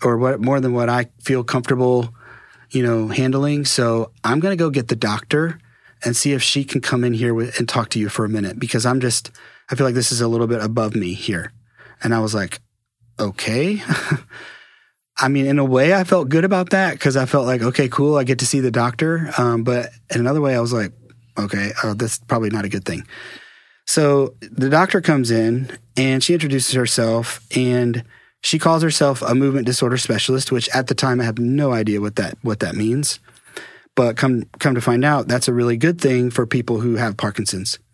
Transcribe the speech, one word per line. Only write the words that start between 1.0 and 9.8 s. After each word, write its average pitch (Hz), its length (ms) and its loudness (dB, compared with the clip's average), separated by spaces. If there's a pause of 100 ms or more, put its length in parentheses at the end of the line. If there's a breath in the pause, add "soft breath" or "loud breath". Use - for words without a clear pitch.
feel 127 200 0
comfortable, 123 720 0 (580 loud breath)
you 127 120 0
know, 113 240 0
handling. 135 560 0
So 117 480 0 (140)
I'm 127 160 2
gonna 190 160 2
go 165 120 2
get 135 200 -2
the 120 60 0
doctor 147 600 -2 (460 soft breath)
and 120 140 0
see 143 160 2
if 131 100 0
she - 220 0
can - 160 -2
come 123 240 0
in 120 80 2
here 117 200 0
with, 117 240 -2
and 117 120 -2
talk 117 220 -2
to 117 80 -2
you 104 100 0
for 110 160 -2
a 104 40 -2
minute 104 300 -4
because 117 260 -2
I'm 127 140 2
just, 123 320 -2 (400 loud breath)
I 127 40 -6
feel 135 100 2